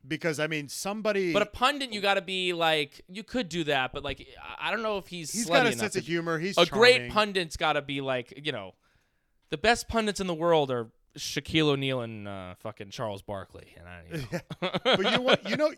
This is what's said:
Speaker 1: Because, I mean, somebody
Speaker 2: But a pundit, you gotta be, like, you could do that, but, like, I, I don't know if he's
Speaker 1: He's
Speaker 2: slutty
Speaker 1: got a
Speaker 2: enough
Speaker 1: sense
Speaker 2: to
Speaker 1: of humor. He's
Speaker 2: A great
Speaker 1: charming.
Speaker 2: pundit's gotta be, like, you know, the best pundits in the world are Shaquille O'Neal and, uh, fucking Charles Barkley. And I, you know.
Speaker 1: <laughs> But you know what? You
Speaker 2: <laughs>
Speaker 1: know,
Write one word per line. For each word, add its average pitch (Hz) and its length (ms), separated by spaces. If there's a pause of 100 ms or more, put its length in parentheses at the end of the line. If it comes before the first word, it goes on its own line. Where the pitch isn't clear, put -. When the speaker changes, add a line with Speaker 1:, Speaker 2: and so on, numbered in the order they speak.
Speaker 1:
Because, 151 320
I 156 80
mean, 151 220
somebody 202 640
Speaker 2:
But 202 100
a 202 40
pundit, 262 460
you 208 80
gotta 196 220
be, 185 300
like, 160 560
you 208 160
could 240 240
do 160 160
that, 139 280
but, 139 120
like, 135 220 (140)
I, 98 280
I - 20
don't 214 120
know 214 160
if 180 100
he's 170 240
Speaker 1:
He's 220 140
Speaker 2:
slutty - 20
Speaker 1:
got 170 180
a - 40
Speaker 2:
enough 120 100
Speaker 1:
sense 214 140
Speaker 2:
to 185 40
Speaker 1:
of 170 80
humor. 165 320
He's 180 180
Speaker 2:
A 175 100
great 233 320
Speaker 1:
charming. 123 140
Speaker 2:
pundit's 196 440
gotta 151 260
be, 139 180
like, 131 440
you 147 80
know, 98 220 (760)
the 156 80
best 226 300
pundits 214 320
in 185 80
the 170 60
world 156 360
are 117 180 (300)
Shaquille 151 500
O'Neal 135 340
and, 110 260
uh, 92 280
fucking 104 340
Charles 104 320
Barkley. - 540
And 85 120
I, 87 140 (100)
you 151 200
know. 170 80 (400)
Speaker 1:
<laughs> - 40
But 233 200
you 254 60
know 254 100
what? 254 300
You 220 60
Speaker 2:
<laughs> - 0
Speaker 1:
know, 302 220